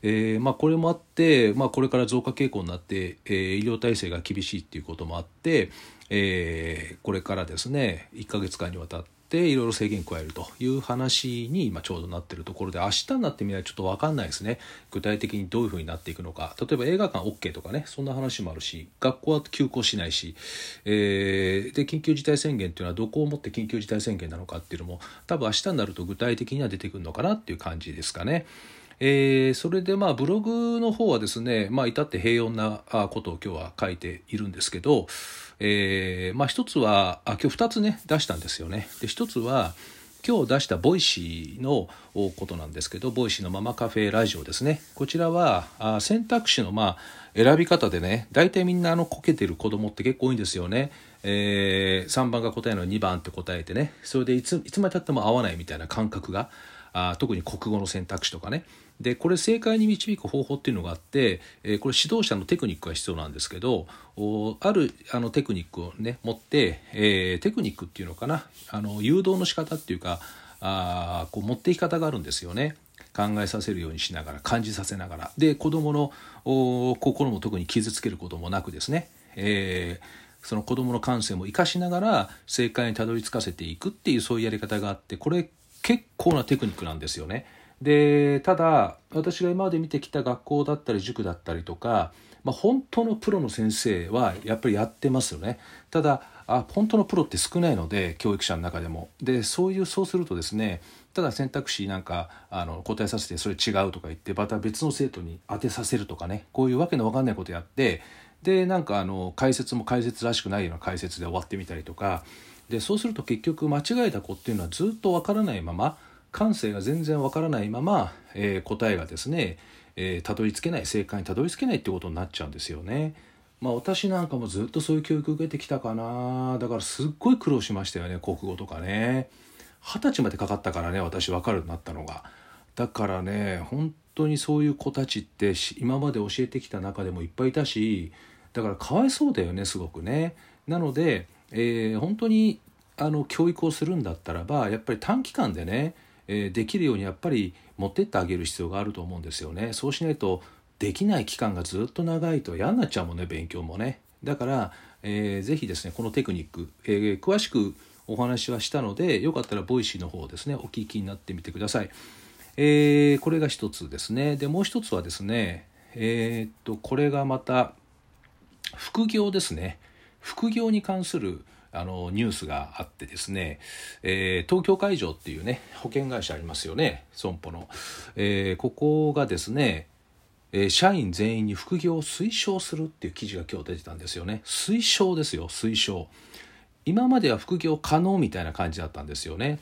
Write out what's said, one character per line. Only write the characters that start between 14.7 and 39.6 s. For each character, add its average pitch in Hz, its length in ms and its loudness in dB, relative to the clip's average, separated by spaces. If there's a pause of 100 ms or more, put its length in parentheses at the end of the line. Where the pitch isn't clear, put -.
具 98 120 -6
体 107 160 0
的 107 160 -4
に 98 160 -4
ど 113 100 2
う 120 40 2
い - 20 0
う - 20 0
ふ 98 60 -8
う 90 60 -4
に 80 40 -6
な 82 120 -6
っ 82 60 -12
て - 80 -10
い 82 40 -8
く 87 80 -12
の 85 100 -10
か。 80 260 -10
例 - 140 -4
え 151 60 2
ば 123 80 0
映 175 100 4
画 147 140 2
館 92 180 -4
オ - 40 -4
ー - 0 -
ケ - 180 -6
ー - 20 -10
と - 80 -12
か - 100 -12
ね、 127 160 -4
そ - 140 -12
ん 139 60 -4
な 135 80 -4
話 131 280 -4
も 90 100 -6
あ - 20 -8
る 80 80 -10
し、 80 260 -10 (120)
学 131 200 2
校 156 120 2
は 147 100 2
休 - 260 0
校 127 140 -2
し 107 160 2
な 85 80 -2
い 82 60 -4
し、 82 220 -4 (520)
え 98 840 2
ー、 - 40 -10
で、 143 100 2
緊 156 160 -4
急 156 140 4
事 139 100 -4
態 147 140 4
宣 147 180 0
言 95 140 -2
っ - 20 -8
て - 80 -10
い 90 40 -4
う - 0 -
の 87 40 -4
は 87 60 -2
ど 110 120 -2
こ 147 160 0
を 147 40 2
も 147 100 -2
っ 147 40 -6
て - 100 -10
緊 107 160 -4
急 113 120 -2
事 104 80 -6
態 107 140 0
宣 107 160 -2
言 87 140 -8
な 82 80 -10
の 90 80 -12
か 85 100 -8
っ 85 60 -8
て - 140 -10
い - 20 -6
う 80 40 -10
の 85 60 -10
も、 87 120 -10 (260)
多 170 100 0
分 143 80 0
明 107 80 2
日 - 160 0
に 175 80 0
な 107 80 2
る 95 80 -4
と 87 140 -6
具 95 100 -6
体 120 200 2
的 117 160 -4
に 139 100 -2
は 117 80 0
出 95 80 -6
て 101 100 -8
く 92 80 -12
る 90 80 -8
の 82 80 -8
か - 100 -4
な 196 120 4
っ 220 80 -6
て - 100 -8
い 85 40 -6
う - 20 -8
感 82 220 -6
じ - 120 -10
で 82 100 -10
す - 120 -6
か 85 100 -6
ね。 160 220 0 (540)
え 135 520 6
ー、 - 20 2
そ 170 160 -2
れ 185 120 2
で 190 120 2
ま 196 140 4
あ、 151 60 4
ブ 127 120 0
ロ 196 140 2
グ 233 400 0
の 226 100 2
方 220 180 2
は 131 100 6
で 104 100 -2
す - 120 -4
ね、 113 300 2
ま 131 140 2
あ、 - 20 2
至 151 160 0
っ 151 60 -2
て - 100 -4
平 117 280 4
穏 113 100 -2
な、 107 240 0 (100)
あ、 104 180 2
こ 110 120 -6
と 87 120 -6
を 80 120 -8
今 95 100 -4
日 78 40 -6
は 82 200 -10
書 95 120 0
い 90 80 -6
て 87 300 -8
い 110 100 -4
る 101 100 -4
ん 95 40 -8
で 90 80 -8
す - 100 -2
け 90 100 -6
ど、 120 260 4 (540)
え 95 720 0
ー、 - 20 -4
ま 139 100 2
あ、 - 20 0
一 247 160 -2
つ - 160 -2
は、 98 440 4
あ、 - 160 -2
今 147 80 4
日 - 20 -
二 233 180 2
つ 226 120 0
ね、 214 260 2
出 151 120 4
し 147 80 -2
た - 80 -2
ん 85 60 -10
で 80 80 -10
す - 120 -6
よ 82 80 -8
ね。 101 200 -4 (120)
で、 - 60 -6
一 220 220 -2
つ - 100 -4
は、 117 340 2 (540)